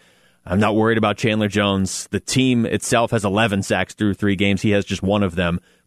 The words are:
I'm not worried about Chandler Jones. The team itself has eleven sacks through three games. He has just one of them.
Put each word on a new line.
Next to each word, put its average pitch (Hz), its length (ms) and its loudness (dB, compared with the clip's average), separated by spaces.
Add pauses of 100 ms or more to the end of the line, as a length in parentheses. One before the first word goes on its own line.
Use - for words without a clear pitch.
(460)
I'm 92 160 0
not 107 160 2
worried 110 200 2
about 104 200 0
Chandler 107 320 0
Jones. 98 640 0
The 101 100 -2
team 127 440 0
itself - 460 0
has 107 140 0
eleven 101 360 0
sacks 92 320 -2
through 104 200 -2
three 101 240 0
games. 101 240 0
He 113 80 0
has 101 160 0
just - 180 -6
one 101 180 2
of 90 140 -2
them. 87 240 -2 (280)